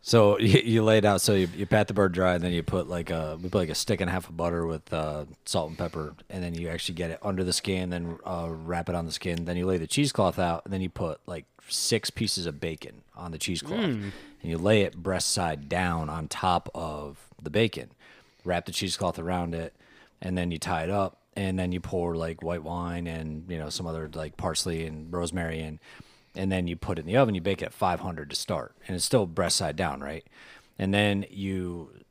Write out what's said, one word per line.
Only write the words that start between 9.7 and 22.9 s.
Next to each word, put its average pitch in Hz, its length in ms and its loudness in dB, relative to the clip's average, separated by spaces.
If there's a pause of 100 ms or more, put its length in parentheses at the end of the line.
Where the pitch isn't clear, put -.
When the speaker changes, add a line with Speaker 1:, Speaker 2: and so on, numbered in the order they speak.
Speaker 1:
the 80 80 -4
cheesecloth 113 500 2
out, 85 260 0
and 98 100 -10
then 92 80 -2
you 90 80 -2
put, 85 360 -4
like, 85 200 -10 (240)
six - 420 0
pieces 92 340 -2
of 76 140 -4
bacon - 420 -6 (140)
on 87 160 -10
the 80 80 -8
cheesecloth, 165 400 -2
Speaker 2:
Mm. 110 320 0 (320)
Speaker 1:
and 82 80 -4
you 82 80 -2
lay 101 240 6
it 90 120 -2
breast 90 360 0
side 78 380 -2
down 85 400 0
on 78 180 -6
top 90 480 0
of 76 420 -8 (240)
the 78 80 -8
bacon. 98 400 2 (540)
Wrap 87 240 0
the 92 40 -10
cheesecloth 90 460 -2
around 87 380 -2
it, 82 180 -6 (480)
and 92 160 -2
then 87 140 0
you 82 80 -4
tie 85 240 -2
it 87 80 -2
up, 98 260 0 (180)
and 95 220 -2
then 90 140 0
you 90 80 -2
pour, 87 360 -2
like, 82 280 -4
white 82 180 -4
wine 87 460 -6